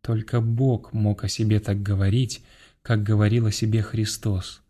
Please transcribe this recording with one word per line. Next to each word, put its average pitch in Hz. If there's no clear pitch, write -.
Только 113
Бог 117
мог 104
о 101
себе 107
так 101
говорить, 101
как 110
говорил 107
о 107
себе 110
Христос. 104